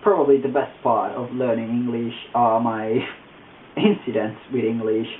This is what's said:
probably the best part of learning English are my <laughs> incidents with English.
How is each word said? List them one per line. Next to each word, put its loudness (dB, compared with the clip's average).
probably 4
the -4
best -2
part 0
of -6
learning -2
English -2
are 4
my -2
<laughs> -18
incidents 0
with -2
English. -2